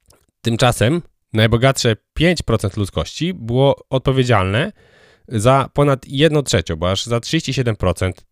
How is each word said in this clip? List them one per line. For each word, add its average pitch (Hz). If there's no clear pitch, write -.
Tymczasem 120
najbogatsze 113
pięć 165
procent 107
ludzkości 107
było 127
odpowiedzialne 127
za 123
ponad 143
jedno 147
trzecie, 85
bo 87
aż 95
za 120
trzydzieści 151
siedem 120
procent 92